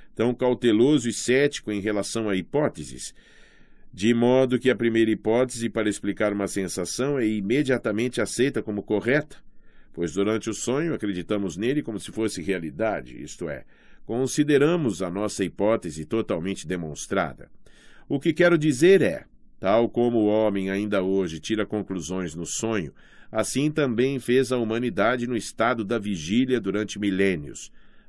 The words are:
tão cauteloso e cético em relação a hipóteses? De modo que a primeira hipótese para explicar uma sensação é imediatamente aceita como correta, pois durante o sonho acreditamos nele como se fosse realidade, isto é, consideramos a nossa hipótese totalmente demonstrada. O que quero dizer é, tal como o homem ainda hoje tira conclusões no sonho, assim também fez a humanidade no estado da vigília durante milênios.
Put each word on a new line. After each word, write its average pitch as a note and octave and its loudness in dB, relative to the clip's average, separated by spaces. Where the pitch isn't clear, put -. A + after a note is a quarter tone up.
tão A#2+ 0
cauteloso A#2+ 4
e A2 -4
cético C3+ 0
em G#2 -2
relação G#2+ -2
a G2 2
hipóteses? E2 -4
De G2+ 2
modo B2 4
que B2+ 2
a B2 6
primeira A2+ 2
hipótese A#2 0
para G#2+ 0
explicar G2+ -2
uma G2+ -2
sensação G2 -4
é A#2 0
imediatamente A#2 0
aceita A#2 0
como G#2 -6
correta, A2+ 0
pois E2+ -4
durante G2+ 0
o G#2 -4
sonho D3+ -2
acreditamos G2 -4
nele C3 -2
como G#2+ -6
se - -12
fosse G#2+ -4
realidade, D#2+ -4
isto D#2+ -10
é, C#2 -10
consideramos C#3 2
a F2+ -4
nossa G2+ -2
hipótese F2 -2
totalmente F#2+ -4
demonstrada. D#2+ -4
O C#3 -2
que E3+ 2
quero E3+ 4
dizer D#3 6
é, E2+ -2
tal A2 4
como A#2+ 2
o G#2+ 4
homem G#2 2
ainda G2+ 0
hoje F#2 0
tira G#2+ -2
conclusões F#2 -6
no E2 -8
sonho, G#2+ -4
assim B2+ 0
também C3+ 0
fez B2 2
a B2+ 0
humanidade A#2 0
no B2 -2
estado A2+ -2
da A2+ -2
vigília G#2 0
durante G2+ -4
milênios. F#2+ 0